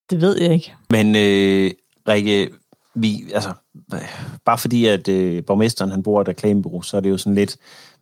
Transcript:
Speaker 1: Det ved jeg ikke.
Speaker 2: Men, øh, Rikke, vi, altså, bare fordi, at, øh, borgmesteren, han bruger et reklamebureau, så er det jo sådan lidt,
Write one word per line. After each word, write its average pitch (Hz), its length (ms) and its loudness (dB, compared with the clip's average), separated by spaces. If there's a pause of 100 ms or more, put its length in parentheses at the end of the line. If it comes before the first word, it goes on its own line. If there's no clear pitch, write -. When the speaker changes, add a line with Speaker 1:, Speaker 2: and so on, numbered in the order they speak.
Speaker 1:
Det 175 120 0
ved 190 200 2
jeg 170 120 2
ikke. 165 200 -2 (180)
Speaker 2:
Men, 107 240 2
øh, 98 560 4 (380)
Rikke, 104 400 0 (460)
vi, 110 120 0 (260)
altså, 101 160 -4 (960)
bare 117 120 2
fordi, 120 280 0
at, 101 220 2
øh, 92 380 0
borgmesteren, 101 460 0
han 98 120 -4
bruger 104 180 2
et 95 60 -2
reklamebureau, 92 540 -2
så - 160 -6
er 98 40 -2
det 95 80 -2
jo 95 80 0
sådan 101 180 -2
lidt, 101 220 0 (440)